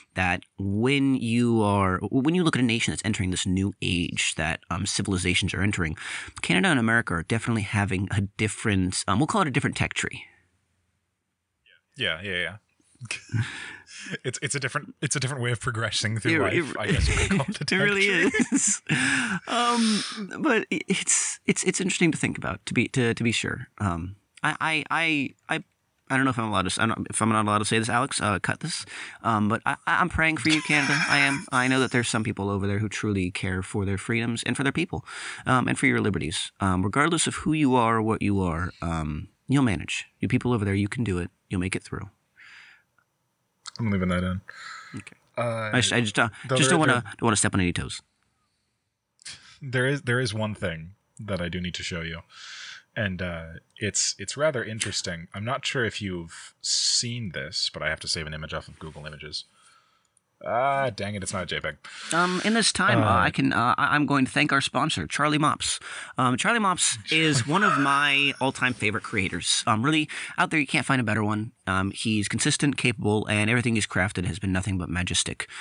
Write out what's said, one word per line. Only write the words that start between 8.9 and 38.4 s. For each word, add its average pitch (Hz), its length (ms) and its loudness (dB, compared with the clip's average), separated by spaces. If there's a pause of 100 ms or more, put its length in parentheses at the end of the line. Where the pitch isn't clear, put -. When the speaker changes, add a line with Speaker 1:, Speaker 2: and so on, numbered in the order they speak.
Speaker 1:
um, 98 120 4
we'll 151 60 4
call 196 160 2
it 165 60 2
a 131 40 -2
different 113 240 0
tech - 200 -2
tree. - 300 -6 (1700)
Speaker 2:
Yeah, 87 240 -2
yeah, 95 160 -4
yeah. - 1040 -8
<laughs> - 0 - (800)
It's, 127 160 -6
it's 139 120 -4
a 143 60 -4
different, 135 420 -6
it's - 140 -2
a 147 40 -2
different 135 220 -4
way 120 120 0
of - 80 -4
progressing 110 580 -2
through 165 160 2
Speaker 1:
It, 156 60 4
Speaker 2:
life, 151 300 0
Speaker 1:
it, - 60 -8
Speaker 2:
I - 140 -4
guess - 160 2
you - 80 4
could - 220 2
call - 100 2
it 190 240 -4
a 277 40 2
Speaker 1:
<laughs> - 0 -
it 196 40 2
really 196 500 2
Speaker 2:
tech - 40 -2
tree. 427 180 2
Speaker 1:
is. - 300 2 (640)
Um, 233 560 2 (380)
but 226 280 2
it, - 200 -2
it's, - 560 0
it's, - 180 2
it's - 160 0
interesting 180 320 2
to - 60 0
think - 200 -4
about, - 280 -6
to - 80 -4
be, - 160 2
to, 117 240 2
to - 100 -4
be 117 80 2
sure. - 460 -4
Um, 90 400 -2 (260)
I, 151 160 0
I, 156 320 -2
I, 151 380 0 (280)
I 170 60 -8 (460)
I 135 80 0
don't 131 80 4
know 131 60 2
if 110 60 -2
I'm 113 120 -2
allowed 95 140 2
to 92 40 0
s-, - 120 -2
I 110 60 2
don't, 110 240 -2
if - 120 -2
I'm 113 80 4
not 107 160 4
allowed 104 140 2
to 107 60 -2
say 113 140 2
this, 113 100 0
Alex, 123 320 0
uh, 101 180 2
cut - 200 -2
this. - 260 -6 (380)
Um, 107 240 2
but 104 180 0
I, 143 120 -2 (100)
I, - 140 4
I'm 156 80 2
praying 160 280 2
for 160 120 0
you, 156 120 4
Canada. 147 380 2 (100)
I 143 100 4
am. 139 320 0
I 127 160 2
know 131 120 4
that 123 120 2
there's 120 180 2
some 110 140 0
people 101 260 -2
over 101 180 0
there 101 120 0
who 107 100 -2
truly 98 420 0
care 92 320 -2
for 98 220 -2
their 98 120 0
freedoms 117 460 -2
and 127 140 -2
for 143 60 -2
their 139 100 0
people, - 320 -4 (400)
um, 123 220 4
and 123 120 0
for 135 80 2
your 120 140 4
liberties. 85 580 -2
Um, 92 240 2
regardless 147 420 2
of 117 100 -2
who - 180 0
you 139 220 4
are 113 220 4
or 110 40 2
what 110 200 0
you 98 200 2